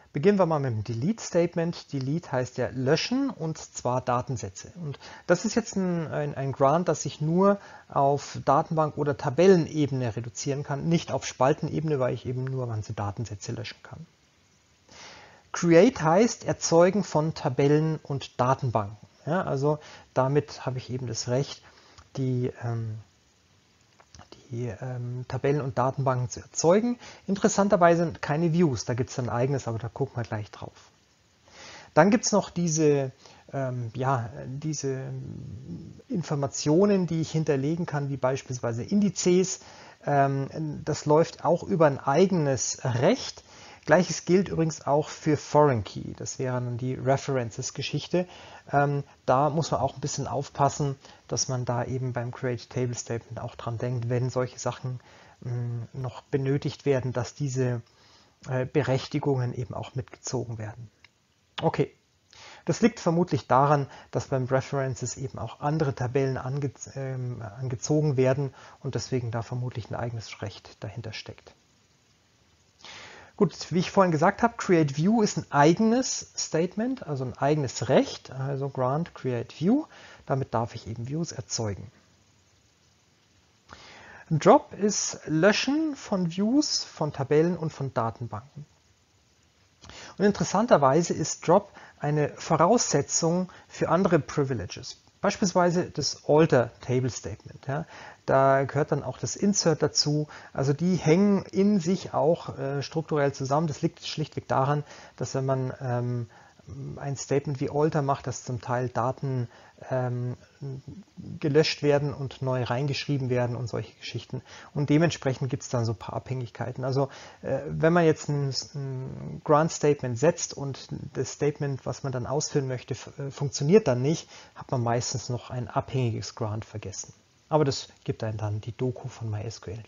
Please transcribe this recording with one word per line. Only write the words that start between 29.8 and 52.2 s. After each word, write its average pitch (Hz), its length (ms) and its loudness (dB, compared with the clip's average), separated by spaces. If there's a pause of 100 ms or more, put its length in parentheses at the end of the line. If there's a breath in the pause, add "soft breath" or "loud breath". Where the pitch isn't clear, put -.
gucken - 280 -6
wir 117 60 -2
gleich 107 280 -8
drauf. - 220 -14 (1200 loud breath)
Dann 180 160 8
gibt's 233 200 2
noch 202 180 2
diese, 151 600 2 (420 loud breath)
ähm, 127 420 -4
ja, 123 340 -2 (160)
diese 135 640 -6 (1000)
Informationen, 170 960 2
die 160 140 -2
ich 151 100 -4
hinterlegen 156 540 0
kann, 147 240 -4
wie 139 80 -4
beispielsweise 127 680 -2
Indizes. 185 760 2 (440 loud breath)
Ähm, 139 800 0
das 151 200 -4
läuft 151 380 4
auch 165 200 2
über 165 240 4
ein 139 120 0
eigenes 147 840 2
Recht. 135 600 0 (420 loud breath)
Gleiches 175 400 2
gilt 185 240 4
übrigens 160 360 -2
auch 147 240 2
für 151 280 0
Foreign 143 460 4
Key. - 340 -10
Das - 220 -10
wäre 127 160 -4
dann 123 220 -4
die 127 180 -4
References-Geschichte. 135 1300 -2 (440 loud breath)
Ähm, 143 320 2 (240 loud breath)
da 135 240 4
muss 156 180 -2
man - 100 0
auch 131 140 -2
ein 135 80 -16
bisschen 139 240 -4
aufpassen, 135 720 -2 (320 loud breath)
dass - 220 -4
man 123 160 -4
da 123 180 -2
eben 127 280 -4
beim 120 200 -6